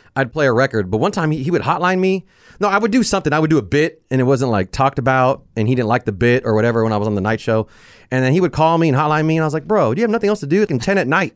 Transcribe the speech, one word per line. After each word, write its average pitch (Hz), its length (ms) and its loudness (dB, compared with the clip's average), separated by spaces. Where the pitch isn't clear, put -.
I'd 131 180 -4
play 156 140 0
a 127 60 2
record. 110 380 0
But 107 80 0
one 175 140 0
time 165 180 -2
he, 151 120 -4
he 147 80 -4
would 160 120 0
hotline 180 380 0
me. 190 260 -2
No, 208 80 0
I 196 80 0
would 214 140 0
do 240 120 2
something. 180 300 -2
I 151 60 2
would 156 120 2
do 160 60 4
a 127 60 2
bit, 143 480 -2
and 131 100 0
it 127 40 2
wasn't, 131 260 2
like, 95 220 -2
talked 135 260 0
about, 131 460 0
and 110 120 0
he 131 60 0
didn't 120 140 0
like 123 160 0
the 110 80 -2
bit 120 320 2
or 113 100 0
whatever 113 280 2
when 113 100 0
I 107 60 0
was 104 100 -2
on 107 60 -2
the 101 60 -2
night 107 200 -2
show. 110 260 0
And 131 140 0
then 127 80 2
he 190 80 2
would 175 120 0
call 160 260 2
me 165 100 2
and 127 80 2
hotline 151 300 0
me, 160 100 2
and 160 60 0
I 156 40 0
was 147 80 -4
like, 156 120 -6
"Bro, 160 280 2
do 170 60 -4
you 240 40 0
have 220 60 0
nothing 214 180 -2
else 208 120 -2
to 147 60 -8
do? 185 160 2
It's 127 220 -2
ten 196 140 0
at 139 100 0
night." 165 280 0